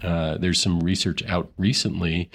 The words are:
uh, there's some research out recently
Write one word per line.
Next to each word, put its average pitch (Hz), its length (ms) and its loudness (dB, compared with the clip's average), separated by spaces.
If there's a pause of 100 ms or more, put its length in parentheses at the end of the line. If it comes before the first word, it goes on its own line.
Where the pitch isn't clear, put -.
uh, 82 360 0
there's 90 220 2
some 87 200 2
research 90 460 0
out 90 300 -2
recently 90 800 0